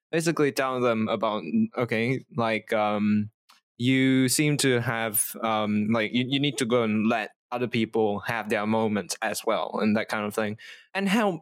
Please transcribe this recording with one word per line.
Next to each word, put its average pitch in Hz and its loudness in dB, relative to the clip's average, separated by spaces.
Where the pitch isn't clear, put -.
basically 156 2
tell 131 -2
them 113 2
about, 107 -2
okay, 120 -2
like, 113 -2
um, 107 2
you 131 2
seem 147 2
to 127 2
have, 113 -2
um, 107 0
like, 110 0
you, 123 2
you 139 0
need 143 -2
to 135 2
go 117 2
and 107 0
let 113 -2
other 123 -4
people 107 0
have 110 -4
their 104 0
moments 107 0
as 107 -4
well, 95 -2
and 107 2
that 107 -2
kind 104 -4
of 104 -6
thing, 107 -4
and 196 -2
help, 196 2